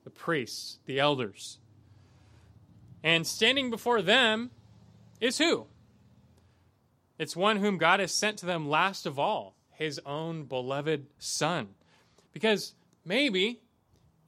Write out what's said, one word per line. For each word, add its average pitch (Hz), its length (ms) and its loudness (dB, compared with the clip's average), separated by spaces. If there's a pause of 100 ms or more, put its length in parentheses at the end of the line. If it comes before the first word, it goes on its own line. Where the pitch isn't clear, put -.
the - 60 -18
priests, - 760 -6
the 131 160 -4
elders. 131 560 -2 (1500)
And 165 220 2
standing 254 420 0
before 233 320 0
them 226 520 4 (680)
is 240 180 0
who? 294 280 2 (1500)
It's 156 160 -6
one 208 220 2
whom 202 200 2
God 170 220 6
has 190 140 -2
sent 208 260 0
to 175 80 -10
them 165 220 -2
last 175 380 0
of 139 120 -6
all, 143 380 -2 (160)
his 151 340 -6
own 160 380 -6
beloved 135 600 -4 (120)
Son. 151 520 -2 (600)
Because 202 420 0 (300)
maybe, 185 560 0 (680)